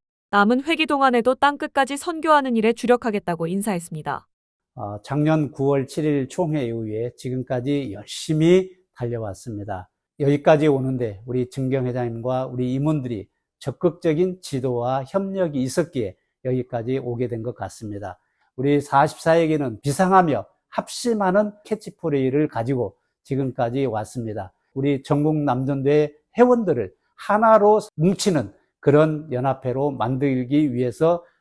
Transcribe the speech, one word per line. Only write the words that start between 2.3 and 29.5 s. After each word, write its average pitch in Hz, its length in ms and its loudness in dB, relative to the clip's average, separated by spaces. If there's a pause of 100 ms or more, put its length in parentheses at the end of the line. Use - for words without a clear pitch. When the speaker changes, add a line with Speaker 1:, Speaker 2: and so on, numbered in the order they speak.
Speaker 1:
일에 226 160 4
주력하겠다고 208 760 0
인사했습니다. 170 800 -6 (480)
Speaker 2:
어, 104 260 -10
작년 151 520 0
구월 135 340 0
칠 160 160 -6
일 143 240 0
총회 151 380 -2
이후에 113 500 -6
지금까지 127 800 -4
열심히 160 760 2 (260)
달려왔습니다. 104 920 -8 (300)
여기까지 147 480 4
오는데 127 580 -2
우리 123 240 -2
증경 131 380 -2
회장님과 123 600 -4
우리 127 260 -4
임원들이 131 560 -4 (300)
적극적인 175 840 -2
지도와 127 680 -4
협력이 190 560 -2
있었기에 127 540 -4 (260)
여기까지 127 540 -4
오게 123 320 -6
된 113 140 -6
것 120 120 -8
같습니다. 101 640 -12 (380)
우리 143 240 2
사십사에게는 156 960 2
비상하며 175 680 2 (220)
합심하는 208 840 0 (100)
캐치프레이를 147 840 -2
가지고 113 480 -4 (260)
지금까지 131 640 -2
왔습니다. 107 680 -6 (240)
우리 135 280 -2
전국 151 340 0
남전도의 139 760 0 (240)
회원들을 214 560 2 (220)
하나로 214 640 4 (160)
뭉치는 160 580 0 (280)
그런 151 500 2
연합회로 135 600 -2